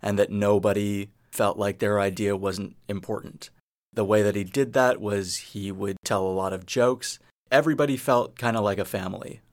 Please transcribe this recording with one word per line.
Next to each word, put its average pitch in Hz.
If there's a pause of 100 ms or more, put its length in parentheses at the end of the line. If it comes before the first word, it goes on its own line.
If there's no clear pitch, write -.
and 104
that 101
nobody 101 (220)
felt 101
like 101
their 104
idea 101
wasn't 95 (140)
important. - (440)
The 110
way 107
that 101
he 101
did 120
that 127
was 101
he 98
would 95
tell 101
a 95
lot 95
of 92
jokes. 127 (320)
Everybody 143
felt 123
kinda 113
like 101
a 98
family. 95 (120)